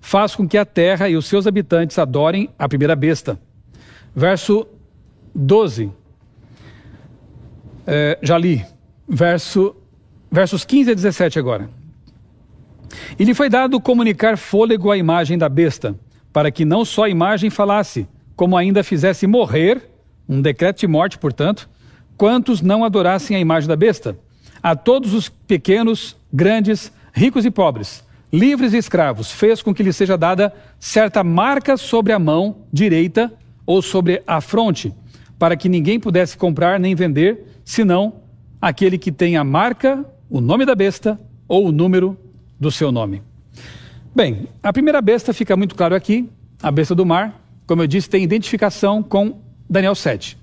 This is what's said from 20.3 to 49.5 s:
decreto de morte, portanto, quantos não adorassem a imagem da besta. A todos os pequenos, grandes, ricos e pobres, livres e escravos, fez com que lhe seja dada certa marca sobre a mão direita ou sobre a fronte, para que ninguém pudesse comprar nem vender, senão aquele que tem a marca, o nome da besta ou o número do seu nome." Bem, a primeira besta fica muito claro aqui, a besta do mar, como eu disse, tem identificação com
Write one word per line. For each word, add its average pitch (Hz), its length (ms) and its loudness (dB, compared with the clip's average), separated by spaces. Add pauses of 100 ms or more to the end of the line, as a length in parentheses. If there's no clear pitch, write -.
decreto 156 380 0
de 202 80 -2
morte, 165 320 0
portanto, 156 500 -4 (480)
quantos 233 440 2
não 196 220 2
adorassem 190 540 0
a - 20 0
imagem 160 280 0
da 160 80 0
besta. 151 420 0 (460)
A 170 120 2
todos 240 380 0
os 208 160 -2
pequenos, 220 880 -2 (160)
grandes, 202 580 0 (220)
ricos 247 320 2
e 240 60 2
pobres, 135 520 -2 (300)
livres 233 400 2
e 233 40 2
escravos, 139 540 -2
fez 214 300 2
com 202 140 -2
que 220 80 -2
lhe 190 100 2
seja 190 240 0
dada 185 340 0 (280)
certa 214 440 0
marca 240 540 0
sobre 226 360 0
a 214 40 0
mão 170 400 0 (160)
direita 180 580 0 (320)
ou 180 200 2
sobre 180 420 -2
a 160 160 -2
fronte, 196 500 -2 (460)
para 170 180 2
que 180 140 -2
ninguém 180 300 0
pudesse 180 360 0
comprar 175 440 0
nem 185 160 0
vender, 170 500 0 (180)
senão 202 580 0 (400)
aquele 185 360 0
que 175 140 -4
tem 175 260 0
a 151 60 0
marca, 240 640 0 (240)
o 131 120 -2
nome 185 240 2
da 262 80 2
besta 202 460 -2 (280)
ou 190 200 2
o 165 40 0
número 185 460 2 (420)
do 147 120 -2
seu 143 200 -2
nome." 104 300 -4 (920)
Bem, 131 320 0 (160)
a 202 100 -2
primeira 294 280 2
besta 226 320 0
fica 208 220 -2
muito 190 200 -2
claro 170 180 0
aqui, 208 360 -2 (340)
a 156 80 -2
besta 156 240 0
do 185 100 2
mar, 185 340 -2 (280)
como 170 160 0
eu 160 40 0
disse, 175 220 -2
tem 190 140 0
identificação 208 800 -2
com 202 380 -2 (260)